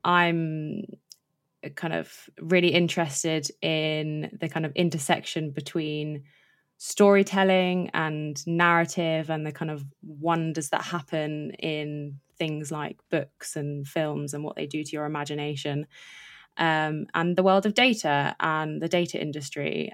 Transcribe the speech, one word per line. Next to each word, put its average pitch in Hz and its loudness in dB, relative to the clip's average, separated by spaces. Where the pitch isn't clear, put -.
I'm 165 2
kind 165 -4
of - -8
really 175 4
interested 160 0
in 156 -2
the 226 -2
kind - -4
of 147 -4
intersection 160 0
between 151 -4
storytelling 190 4
and 151 -4
narrative 170 4
and 156 -2
the 151 -4
kind 156 -6
of 147 -8
wonders 160 -2
that - -2
happen 151 -6
in 147 -6
things 151 -4
like 151 -6
books - -4
and 143 -6
films 147 -2
and 147 -6
what 151 -8
they 151 -6
do 151 -6
to 147 -10
your 151 -4
imagination, 147 -4
um, 156 2
and 170 2
the 185 4
world 190 6
of 214 2
data 214 2
and 156 -2
the 165 -2
data 175 0
industry, 143 -4